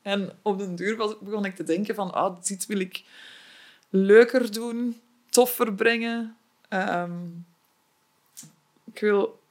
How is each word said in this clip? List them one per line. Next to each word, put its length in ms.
En 300
op 160
den 180
duur 200
was, 240
begon 260
ik 100
te 80
denken 320
van, 180
"Ah, 300
dit 220
wil 140
ik 240
leuker 600
doen, 500
toffer 440
brengen. 600
Ehm, 420
ik 60
wil 400